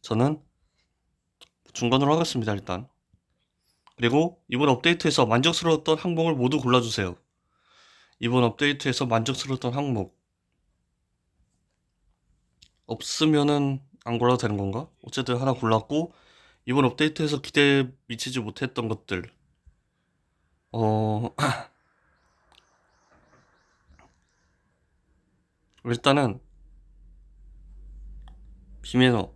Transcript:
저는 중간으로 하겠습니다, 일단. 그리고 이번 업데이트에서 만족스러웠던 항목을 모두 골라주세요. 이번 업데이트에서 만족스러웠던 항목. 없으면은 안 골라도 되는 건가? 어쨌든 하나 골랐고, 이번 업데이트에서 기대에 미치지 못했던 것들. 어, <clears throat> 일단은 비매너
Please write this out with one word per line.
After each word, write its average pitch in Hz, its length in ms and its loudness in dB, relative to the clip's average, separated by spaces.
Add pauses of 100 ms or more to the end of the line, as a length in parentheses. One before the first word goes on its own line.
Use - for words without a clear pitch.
저는 135 380 0 (1300)
중간으로 131 420 2
하겠습니다, 135 380 -2
일단. 98 360 -6 (1080)
그리고 139 520 0
이번 135 200 0
업데이트에서 147 580 2
만족스러웠던 156 720 2
항목을 165 360 0
모두 135 260 0
골라주세요. 117 560 0 (1000)
이번 123 260 2
업데이트에서 143 640 -2
만족스러웠던 123 680 -2
항목. 131 440 -4 (2750)
없으면은 143 960 0 (240)
안 120 140 -4
골라도 120 200 2
되는 104 180 -2
건가? 101 320 -6 (160)
어쨌든 123 340 -4
하나 131 140 0
골랐고, 123 600 0 (540)
이번 135 180 2
업데이트에서 151 560 0
기대에 139 480 4 (180)
미치지 127 340 -6
못했던 113 480 -6
것들. 98 440 -6 (1400)
어, 107 640 0
<clears throat> - 340 -4 (4000)
일단은 127 560 0 (2500)
비매너 123 540 2